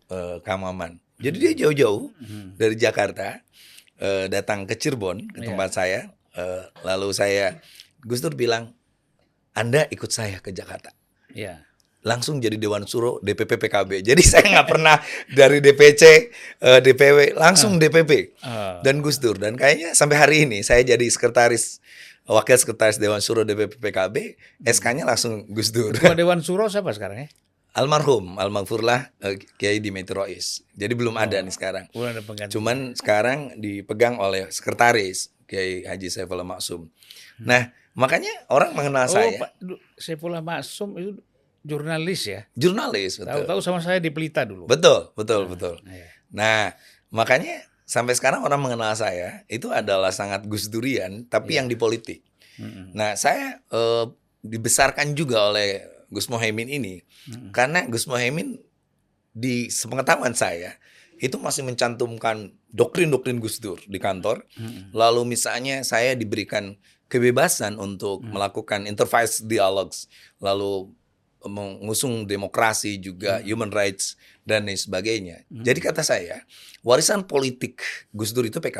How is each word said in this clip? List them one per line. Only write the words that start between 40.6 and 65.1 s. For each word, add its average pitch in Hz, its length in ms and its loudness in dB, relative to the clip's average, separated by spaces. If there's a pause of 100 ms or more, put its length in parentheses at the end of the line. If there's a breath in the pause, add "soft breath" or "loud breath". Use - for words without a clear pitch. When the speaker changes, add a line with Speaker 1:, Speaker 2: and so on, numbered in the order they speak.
Speaker 2:
itu 196 120 -10 (520)
jurnalis 156 640 -6
ya? 101 160 -10 (100)
Speaker 1:
Jurnalis, 135 720 -2
betul. 143 160 -6
Speaker 2:
Tahu-tahu 190 240 -4
sama 180 160 -2
saya 180 160 -2
di 165 160 -2
Pelita 156 320 -4
dulu. 95 240 -14
Speaker 1:
Betul, 131 480 4
betul, 107 320 -2
Speaker 2:
Nah, - 20 -10
Speaker 1:
betul. 90 260 -10 (120)
Speaker 2:
iya. 92 240 -20 (160)
Speaker 1:
Nah, 107 480 0 (320 soft breath)
makanya 127 480 0 (320)
sampai 123 320 -2
sekarang 139 240 0
orang 143 160 0
mengenal 117 340 -4
saya 98 540 -8
itu 165 240 -8
adalah 98 400 0
sangat 101 320 -8
Gus 104 240 -8
Durian, 113 560 -6
tapi 127 320 -4
Speaker 2:
Iya. 139 80 -2
Speaker 1:
yang 127 80 -6
di 110 80 -6
politik. 113 400 -4 (400 soft breath)
Speaker 2:
Mm-mm. 101 320 -16
Speaker 1:
Nah, 104 240 -4
saya, 262 480 -4
eh, 117 420 -2 (380)
dibesarkan 135 720 0
juga 110 400 0
oleh 98 320 -2 (240)
Gus 101 160 -8
Mohaimin 113 400 -4
ini, 107 320 -8 (320 loud breath)
Speaker 2:
Mm-mm. 113 240 -16
Speaker 1:
karena 143 320 0
Gus 117 240 -6
Mohaimin 139 480 -4 (720)
di 120 400 -4
sepengetahuan 127 640 -2
saya 90 400 -4 (400 soft breath)
itu - 240 -6
masih 143 240 -6
mencantumkan 117 880 -6 (240)
doktrin-doktrin 127 640 0
Gus 110 240 -10
Dur 92 240 -10
di 95 160 -10
kantor. 98 400 -4 (160)
Speaker 2:
Mm-mm. 101 320 -16
Speaker 1:
Lalu 117 400 2